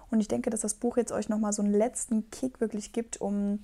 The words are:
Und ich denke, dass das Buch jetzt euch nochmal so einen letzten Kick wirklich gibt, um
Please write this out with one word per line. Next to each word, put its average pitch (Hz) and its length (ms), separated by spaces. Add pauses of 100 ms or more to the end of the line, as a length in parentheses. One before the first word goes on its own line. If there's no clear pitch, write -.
(120)
Und 220 80
ich 214 80
denke, 240 220
dass 220 120
das 208 140
Buch 240 220
jetzt 233 160
euch - 160
nochmal 214 240
so 208 100
einen 202 100
letzten 220 560
Kick - 300
wirklich 214 340
gibt, - 280
um 202 420